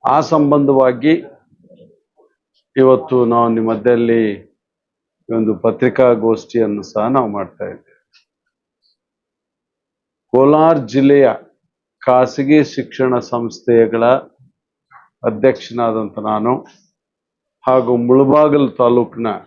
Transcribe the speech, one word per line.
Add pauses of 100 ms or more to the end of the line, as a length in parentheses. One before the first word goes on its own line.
ಆ
ಸಂಬಂಧವಾಗಿ (1500)
ಇವತ್ತು
ನಾವು
ನಿಮ್ಮ
ಮಧ್ಯದಲ್ಲಿ (1000)
ಈ
ಒಂದು
ಪತ್ರಿಕಾಗೋಷ್ಠಿಯನ್ನು
ಸಹ
ನಾವು
ಮಾಡ್ತಾ
ಇದ್ದೇವೆ. (2250)
ಕೋಲಾರ
ಜಿಲ್ಲೆಯ (760)
ಖಾಸಗಿ
ಶಿಕ್ಷಣ
ಸಂಸ್ಥೆಗಳ (1200)
ಅಧ್ಯಕ್ಷನಾದಂಥ
ನಾನು (1040)
ಹಾಗೂ
ಮುಳಬಾಗಿಲು
ತಾಲೂಕಿನ (200)